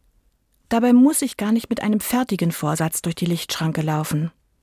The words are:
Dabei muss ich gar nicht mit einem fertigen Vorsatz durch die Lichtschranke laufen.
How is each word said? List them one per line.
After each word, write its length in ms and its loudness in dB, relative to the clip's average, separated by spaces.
Dabei 220 2
muss 300 6
ich 160 -4
gar 160 0
nicht 160 -2
mit 120 -4
einem 200 0
fertigen 500 0
Vorsatz 500 -2
durch 140 -4
die 100 -4
Lichtschranke 560 -2
laufen. 500 -2